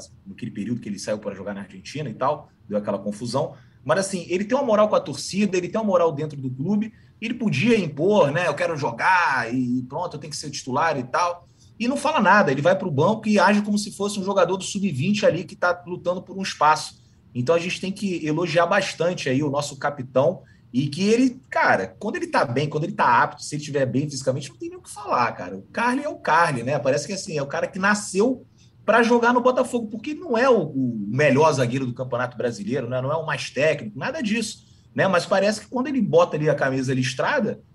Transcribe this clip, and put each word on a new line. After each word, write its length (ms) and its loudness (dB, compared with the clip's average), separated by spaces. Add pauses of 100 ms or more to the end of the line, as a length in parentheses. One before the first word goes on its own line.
(300)
aquele 200 -10
período 300 -4
que 80 -12
ele 100 -6
saiu 200 -4
pra 160 -8
jogar 200 -8
na 60 -12
Argentina 480 -10
e 60 -10
tal, 360 -4 (160)
deu 120 -2
aquela 200 -4
confusão. 560 -4 (300)
Mas 160 0
assim, 280 -4
ele 160 0
tem 120 0
uma 100 0
moral 220 4
com 80 2
a 40 4
torcida, 560 -2
ele 120 -2
tem 120 -4
uma 60 -2
moral 260 2
dentro 260 -8
do 120 -6
clube, 420 -2 (280)
ele 140 -6
podia 440 2
impor, 520 2
né? 180 0
"Eu 60 0
quero 220 -2
jogar 760 0
e 280 0
pronto, 340 -6
eu 40 -10
tenho 100 -14
que 60 -10
ser 140 -10
titular 480 -2
e 60 -4
tal." 420 -2 (340)
E 60 -2
não 100 0
fala 240 0
nada, 300 6
ele 100 0
vai 160 6
pro 140 -4
banco 380 2
e 100 4
age 240 6
como 160 0
se 140 -8
fosse 260 -4
um 60 -4
jogador 320 2
do 80 -6
sub-vinte 600 -2
ali 200 2
que 100 -16
tá 320 0
lutando 340 -4
por 160 -14
um 60 -6
espaço. 580 0 (320)
Então 220 2
a 40 4
gente 220 -4
tem 120 -6
que 340 -4
elogiar 400 2
bastante 640 0
aí 160 2
o 60 -2
nosso 260 -4
capitão 680 0 (300)
e 160 2
que 200 0
ele, 400 4
cara, 500 2
quando 180 -6
ele 100 -4
tá 180 2
bem, 240 -2
quando 160 -4
ele 100 -6
tá 280 4
apto, 200 -2
se 120 -12
ele 80 -6
tiver 240 0
bem 240 0
fisicamente, 380 -4
não 80 -20
tem 140 -12
nem 80 -16
o 40 -20
que 80 -20
falar, 420 -2
cara. 240 -10
O 60 -12
Carli 400 -2
é 60 -6
o 80 -8
Carli, 480 2
né? 160 -2
Parece 260 0
que 60 -8
assim, 260 -6
é 40 -2
o 40 -6
cara 220 -4
que 100 -10
nasceu 640 0 (400)
pra 180 4
jogar 300 4
no 100 4
Botafogo, 440 0
porque 240 -8
ele 100 -8
não 160 -2
é 120 4
o, 140 6
o 460 -2
melhor 440 4
zagueiro 340 0
do 80 -6
Campeonato 420 -4
Brasileiro, 520 -4
né? 120 -2
Não 120 -2
é 40 0
o 100 -4
mais 240 -6
técnico, 480 0
nada 220 -6
disso, 460 -2 (280)
né? 120 2
Mas 200 2
parece 340 2
que 80 -20
quando 180 -2
ele 140 0
bota 360 4
ali 140 2
a 40 4
camisa 380 0
listrada, 680 0 (140)